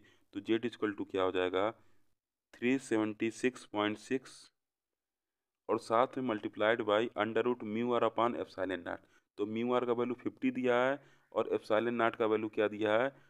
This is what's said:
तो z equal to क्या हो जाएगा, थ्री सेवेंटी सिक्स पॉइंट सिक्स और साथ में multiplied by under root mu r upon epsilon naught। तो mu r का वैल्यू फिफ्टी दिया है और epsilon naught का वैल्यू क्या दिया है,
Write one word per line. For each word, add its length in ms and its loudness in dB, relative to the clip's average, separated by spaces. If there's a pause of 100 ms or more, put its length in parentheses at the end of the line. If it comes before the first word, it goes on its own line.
(340)
तो 80 -8
z 240 0
equal 320 -4
to 120 -8
क्या 120 0
हो 100 2
जाएगा, 380 2 (840)
थ्री 260 0
सेवेंटी 520 -2
सिक्स 400 -4
पॉइंट 280 0
सिक्स 380 -6 (1300)
और 120 0
साथ 380 0
में 100 -2
multiplied 580 0
by 160 4 (160)
under 260 0
root 220 -2
mu 320 0
r 60 2
upon 340 0
epsilon 480 -6
naught। 180 -10 (340)
तो 100 0
mu 260 0
r 120 2
का 60 2
वैल्यू 300 0
फिफ्टी 300 -2
दिया 260 2
है 200 2 (340)
और 220 0
epsilon 460 0
naught 160 2
का 100 2
वैल्यू 240 2
क्या 180 0
दिया 260 0
है, 180 2 (180)